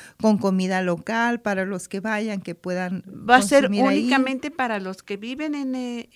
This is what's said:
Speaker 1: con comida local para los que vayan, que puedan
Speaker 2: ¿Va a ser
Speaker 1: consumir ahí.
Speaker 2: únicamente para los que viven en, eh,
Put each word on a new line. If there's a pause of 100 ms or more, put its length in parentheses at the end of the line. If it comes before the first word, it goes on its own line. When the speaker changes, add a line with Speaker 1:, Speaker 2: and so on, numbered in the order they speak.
(220)
Speaker 1:
con
comida
local
para
los
que
vayan,
que
puedan
Speaker 2:
¿Va
a
ser
Speaker 1:
consumir
ahí.
Speaker 2:
únicamente
para
los
que
viven
en,
eh,